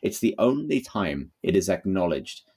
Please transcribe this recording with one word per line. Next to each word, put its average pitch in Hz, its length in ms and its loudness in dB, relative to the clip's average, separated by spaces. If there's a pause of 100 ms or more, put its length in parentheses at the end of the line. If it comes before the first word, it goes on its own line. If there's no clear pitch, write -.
It's - 160 -2
the 113 180 2
only 139 440 2
time 78 500 -4 (100)
it 90 140 2
is 95 140 4
acknowledged 90 720 0 (140)